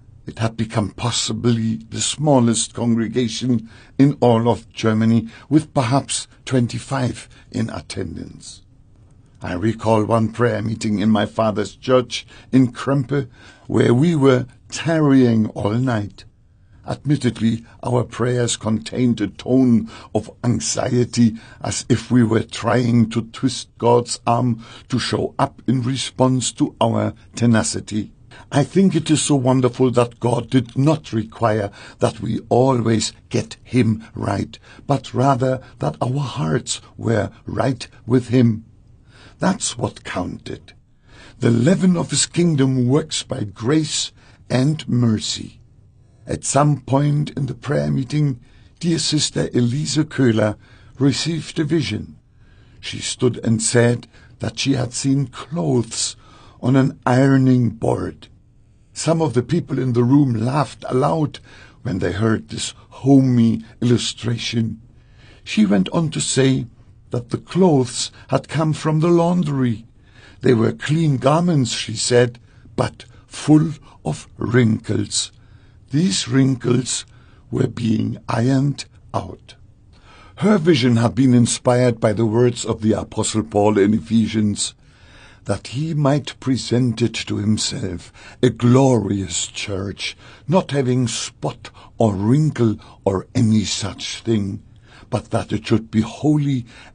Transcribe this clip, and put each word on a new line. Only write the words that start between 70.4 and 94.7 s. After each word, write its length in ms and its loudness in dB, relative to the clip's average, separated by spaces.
They 140 2
were 180 2
clean 460 0
garments, 540 2
she 240 -8
said, 420 2
but 280 -4
full 460 2
of 220 -6
wrinkles. 920 0
These 360 0
wrinkles 800 0
were 180 -2
being 500 -2
ironed 580 0
out. 420 -10
Her 220 4
vision 380 4
had 180 2
been 200 4
inspired 640 2
by 140 2
the 120 0
words 380 2
of 160 -4
the 140 4
Apostle 480 -2
Paul 360 2
in 160 4
Ephesians, 800 0
that 240 -6
he 260 -6
might 460 0
present 600 0
it 100 0
to 240 -6
himself, 760 -4
a 60 6
glorious 1000 2
church, 680 -8
not 220 0
having 360 0
spot 640 -8
or 160 2
wrinkle 640 2
or 300 -2
any 280 2
such 600 -8
thing, 400 -4